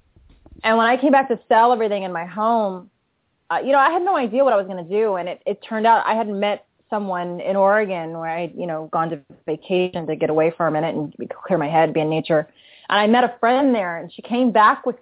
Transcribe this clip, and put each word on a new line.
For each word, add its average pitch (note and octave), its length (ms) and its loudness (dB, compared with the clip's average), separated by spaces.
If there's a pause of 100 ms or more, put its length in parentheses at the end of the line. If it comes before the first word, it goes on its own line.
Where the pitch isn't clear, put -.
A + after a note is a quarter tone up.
(640)
and A3+ 140 2
when A3+ 80 4
I B3 100 2
came C4 160 2
back C4+ 180 4
to A3+ 100 -2 (100)
sell A#3 240 6
everything G#3 300 -2
in F#3 100 -6
my E3+ 120 -6
home, G3+ 680 -2 (580)
uh, E3+ 160 -2
you C4 60 0
know, C#4 80 4
I C#4 100 4
had F4 140 0
no F#4 120 0
idea B3+ 280 0
what B3 100 4
I G3+ 40 4
was F#3+ 100 -2
gonna F#3 160 -10
do. G3+ 320 -2
And F3 120 -6
it, - 200 -10
it G3+ 200 -4
turned A3 200 -2
out A3+ 180 4
I G#3 80 0
had A3 160 -2
met G3+ 360 -4 (240)
someone F3+ 520 -6
in G3 140 -4
Oregon G3 580 2
where E3 160 -8
I, E3 260 -6
you F3 120 -8
know, D#3 260 -8
gone E3 160 -2
to D#3+ 100 -8 (280)
vacation F3+ 580 -4
to D#3 100 -4
get D#3 140 -2
away D#3 260 2
for E3 120 0
a D3+ 40 0
minute D#3 240 -2
and D3+ 180 -6 (320)
clear F3+ 120 0
my D3 100 -2
head, D#3+ 260 2
be D#3+ 80 -2
in D#3 100 -2
nature. D#3+ 360 -2 (420)
And G3 80 2
I G#3 100 4
met A#3+ 180 4
a A#3+ 160 -4
friend B3+ 340 2
there, F3 220 -4
and E3+ 160 -12
she - 80 -20
came A#3+ 320 -2
back - 320 4
with B3 160 -4